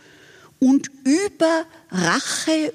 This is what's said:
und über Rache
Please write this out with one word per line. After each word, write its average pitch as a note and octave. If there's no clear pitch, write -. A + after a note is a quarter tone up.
und C4
über E4
Rache C4+